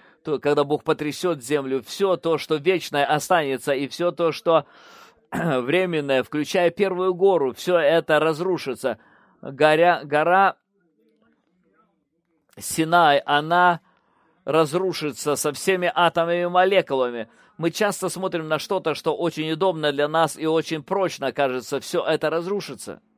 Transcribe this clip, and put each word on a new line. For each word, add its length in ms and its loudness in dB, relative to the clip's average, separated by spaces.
то, 160 -4
когда 260 2
Бог 200 -2
потрясет 580 -2
землю, 400 -2
все 340 -2
то, 220 -2
что 180 -4
вечное, 480 0
останется, 680 0
и 160 -2
все 240 -2
то, 180 0
что 360 0
<clears throat> 340 -20
временное, 920 0
включая 480 0
первую 440 0
гору, 400 2
все 220 0
это 440 4
разрушится. 800 -2
Горя-, 640 2
гора 520 2
Синай, 640 2
она 640 2
разрушится 920 -2
со 160 -2
всеми 400 0
атомами 500 2
и 40 -2
молекулами. 840 0
Мы 120 0
часто 380 -2
смотрим 400 -6
на 100 -2
что-то, 360 -4
что 200 -4
очень 380 -4
удобно 400 0
для 160 0
нас 280 0
и 100 -6
очень 360 -2
прочно 500 -4
кажется. 460 -2
Все 260 -4
это 240 0
разрушится, 720 -6